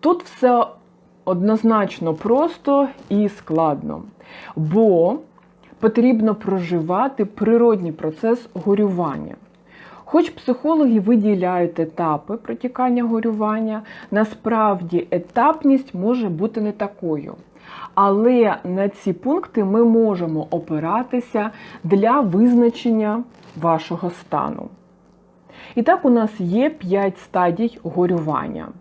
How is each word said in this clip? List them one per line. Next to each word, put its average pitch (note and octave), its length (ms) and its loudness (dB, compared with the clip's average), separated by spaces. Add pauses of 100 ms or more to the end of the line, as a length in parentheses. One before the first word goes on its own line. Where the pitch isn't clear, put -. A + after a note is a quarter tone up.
Тут F4 180 0
все B3 420 2 (600)
однозначно G3 880 0
просто C#4 760 0 (220)
і G3+ 200 0
складно, D3+ 760 -4 (520)
бо F3+ 640 2 (640)
потрібно A3 560 2
проживати F#3+ 920 -2
природній G#3+ 680 2
процес F3 640 -4
горювання. F3+ 840 -2 (680)
Хоч E4+ 240 2
психологи B3+ 680 0
виділяють F#3 800 0
етапи D#3+ 580 -4
протікання B3 680 -4
горювання, A3 760 -2 (300)
насправді G3+ 1000 -2
етапність C4+ 840 0
може G#3+ 360 -2
бути G#3 320 -4
не G#3 100 -4
такою. G3 640 -6 (600)
Але G#3 680 4
на F#3+ 260 -2
ці G3 240 -4
пункти B3+ 500 -2
ми G3+ 200 2
можемо F#3+ 680 2
опиратися G#3 1000 -4 (320)
для G3+ 360 4
визначення A#3 1040 2 (380)
вашого E3 480 -2
стану. - 600 -8 (1040)
І A#3+ 80 0
так, E4 220 2
у C4+ 40 4
нас A3+ 300 2
є G3+ 300 0
п'ять F#3+ 480 -2
стадій F3+ 680 -2
горювання. D#3+ 840 -2 (140)